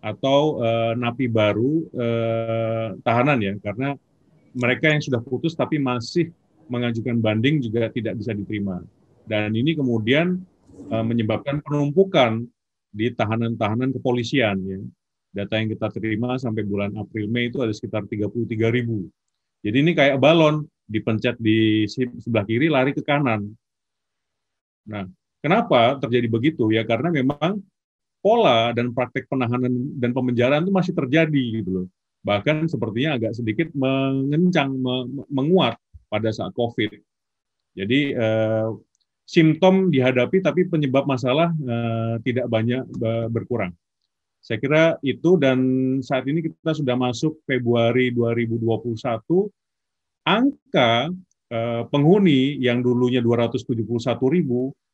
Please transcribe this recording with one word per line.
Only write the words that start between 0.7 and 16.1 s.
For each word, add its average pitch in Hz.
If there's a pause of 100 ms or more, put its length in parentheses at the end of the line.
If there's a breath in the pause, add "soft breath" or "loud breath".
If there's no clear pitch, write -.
napi 120
baru, 113
eh, 113
tahanan 123
ya, 98
karena 120 (640)
mereka 123
yang 151
sudah 135
putus 127
tapi 151
masih 135 (400)
mengajukan 120
banding 113
juga 113
tidak 110
bisa 110
diterima. 101 (400)
Dan 107
ini 143
kemudian, 139 (480)
eh, 113
menyebabkan 117
penumpukan 147 (400)
di 110
tahanan-tahanan 113
kepolisian 120
ya. 95 (560)
Data 101
yang 110
kita 107
terima 113